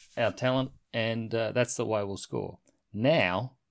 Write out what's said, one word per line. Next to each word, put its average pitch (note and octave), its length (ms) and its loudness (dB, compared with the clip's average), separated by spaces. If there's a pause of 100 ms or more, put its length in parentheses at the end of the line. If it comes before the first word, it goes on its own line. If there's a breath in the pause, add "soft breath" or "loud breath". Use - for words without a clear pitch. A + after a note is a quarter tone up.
(180)
our A2 140 2
talent, C3 380 0 (220)
and, A2+ 420 -2
uh, A2+ 180 0
that's B2 240 2
the A#2+ 80 -2
way G#2+ 200 0
we'll G2 120 -6
score. F#2+ 420 -6 (340)
Now, A2 640 2 (160)